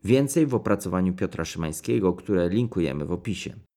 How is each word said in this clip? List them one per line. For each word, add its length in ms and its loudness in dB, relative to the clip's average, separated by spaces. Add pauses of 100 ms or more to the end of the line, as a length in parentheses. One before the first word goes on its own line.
Więcej 420 4
w 80 -2
opracowaniu 580 0
Piotra 320 -4
Szymańskiego, 680 0
które 360 0
linkujemy 560 0
w 80 -4
opisie. 420 -6 (220)